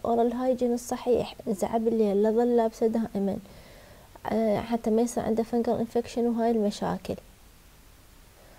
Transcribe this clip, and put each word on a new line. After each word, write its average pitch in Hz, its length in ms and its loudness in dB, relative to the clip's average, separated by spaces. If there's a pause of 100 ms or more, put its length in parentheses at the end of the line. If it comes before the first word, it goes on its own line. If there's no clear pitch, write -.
oral 233 300 2
hygiene 254 280 0
الصحيح، 240 720 0 (120)
نزعه 226 320 -2
بالليل، 220 440 2
لا 220 80 4
ظل 240 260 2
لابسه 226 300 2
دائمًا، 208 500 0 (880)
آه، 220 340 2
حتى 233 300 -2
ما 220 120 4
يصير 240 220 -2
عنده 220 180 0
fungal 233 440 0
infection - 320 -4
وهاي 233 320 0
المشاكل. 202 640 -2 (1400)